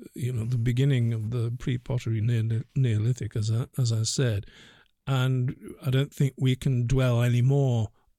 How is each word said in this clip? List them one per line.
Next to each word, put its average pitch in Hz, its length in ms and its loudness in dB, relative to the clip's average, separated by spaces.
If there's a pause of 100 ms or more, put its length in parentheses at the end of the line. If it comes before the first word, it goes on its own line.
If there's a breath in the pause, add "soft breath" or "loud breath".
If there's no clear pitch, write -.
(140)
you 123 180 -4
know, 110 120 -4
the 123 140 -2
beginning 123 560 2
of 110 160 -4
the 117 280 -4
pre-pottery 123 640 -4
Neol-, 113 440 0 (100)
Neolithic, 117 640 0
as 110 140 -2
I, 113 160 -2 (140)
as 117 120 0
I 110 100 0
said. 110 440 -2 (600 loud breath)
And 131 480 0 (300)
I 135 60 -2
don't 135 220 0
think 139 240 0
we 131 200 2
can 123 300 0
dwell 123 360 4
anymore 123 640 2 (300)